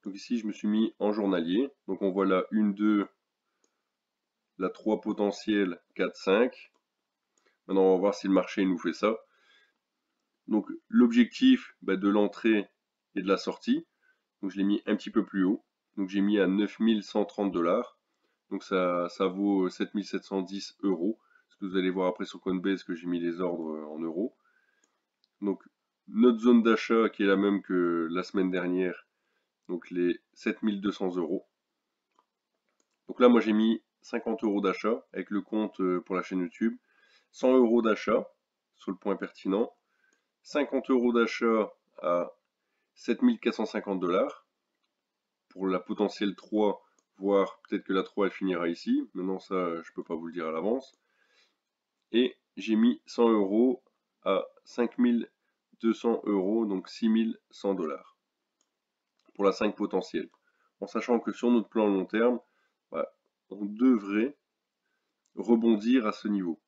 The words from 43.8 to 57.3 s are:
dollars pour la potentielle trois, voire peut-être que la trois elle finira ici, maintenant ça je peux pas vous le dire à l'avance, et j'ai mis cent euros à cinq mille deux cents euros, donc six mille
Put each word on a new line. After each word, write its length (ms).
dollars 460
pour 180
la 140
potentielle 560
trois, 500
voire 440
peut-être 240
que 80
la 100
trois 240
elle 60
finira 340
ici, 460
maintenant 260
ça 420
je 120
peux 100
pas 120
vous 120
le 60
dire 140
à 40
l'avance, 480
et 240
j'ai 180
mis 300
cent 240
euros 520
à 200
cinq 360
mille 320
deux 120
cents 320
euros, 400
donc 220
six 220
mille 300